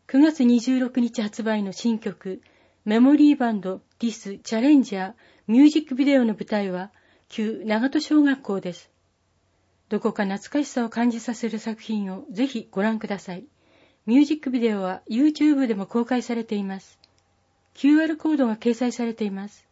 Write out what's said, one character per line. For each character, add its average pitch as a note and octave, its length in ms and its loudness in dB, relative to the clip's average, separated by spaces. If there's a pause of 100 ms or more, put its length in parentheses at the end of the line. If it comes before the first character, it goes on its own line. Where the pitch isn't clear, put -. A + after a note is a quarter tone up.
九 C4 120 2
月 D4+ 240 4
二 A#3+ 160 4
十 B3+ 200 0
六 B3+ 200 -4
日 A#3 220 -2
発 G#3+ 220 -8
売 G#3+ 200 -4
の F#3+ 80 -6
新 A3+ 260 -2
曲、 F#3+ 440 -10 (420)
メ G#3+ 160 2
モ C#4 160 6
リ D4 200 6
ー - 20 -2
バ A#3+ 140 0
ン G3+ 100 -4
ド、 F#3 200 -8 (180)
デ A#3 80 -2
ィ A3 40 -4
ス G3+ 260 -12
チ - 180 -8
ャ A3+ 60 0
レ D4 120 6
ン C4 100 8
ジ G3+ 120 -8
ャ F#3+ 140 -6
ー、 - 40 -18 (340)
ミ A3+ 120 6
ュ C#4+ 60 10
ー D4+ 40 8
ジ D#4 100 2
ッ D4+ 80 -4
ク B3+ 80 -8
ビ C4 100 0
デ C#4 140 4
オ A#3+ 60 2
の A3 80 0
舞 G3 120 -10
台 G3+ 260 -4
は、 F3+ 200 -8 (360)
旧 G#3+ 380 -6
長 A3 240 0
門 D4+ 120 0
小 D4+ 200 4
学 C#4 200 2
校 G3 200 -6
で F3 120 -8
す。 - 180 -20 (1000)
ど G#3 100 -4
こ A3 140 -2
か G#3 120 -2
懐 G3 240 -6
か D4 140 -2
し - 60 -10
さ A#3+ 160 -4
を A3+ 40 -6
感 A#3+ 220 0
じ A#3 80 -6
さ A#3+ 140 -8
せ A3+ 160 -6
る A3 100 -6
作 A3 220 -10
品 G3+ 320 -6
を G3 180 -14
ぜ A#3+ 160 -2
ひ A3+ 240 -10
ご F#3+ 100 -4
覧 A3 160 0
く G#3+ 100 -10
だ G3 120 -6
さ F3+ 160 -12
い。 F3+ 100 -14 (600)
ミ A#3 120 4
ュ D4 40 8
ー D4 40 4
ジ D#4 100 0
ッ D#4 60 -6
ク B3+ 100 -6
ビ B3+ 80 -2
デ A3 160 0
オ G3 60 -4
は F#3 280 -6
YouTube D4 580 2
で A3 80 -2
も F#3+ 100 -6
公 A#3 200 -2
開 A#3+ 180 -2
さ A#3+ 100 -8
れ A3+ 100 -4
て A3 120 -8
い G3+ 80 -4
ま F#3+ 160 -10
す。 - 200 -20 (760)
キ C#4 160 2
ュ D4+ 80 6
ー D#4 40 4
ア D#4+ 40 2
ー - 20 0
ル D#4 100 -4
コ D#4 140 -2
ー D4+ 60 2
ド B3+ 100 2
が G#3+ 100 -4
掲 A#3 160 0
載 A#3+ 180 -2
さ A#3+ 140 -6
れ A3+ 80 -6
て A3 120 -6
い G3 60 -6
ま G3 160 -10
す。 - 240 -20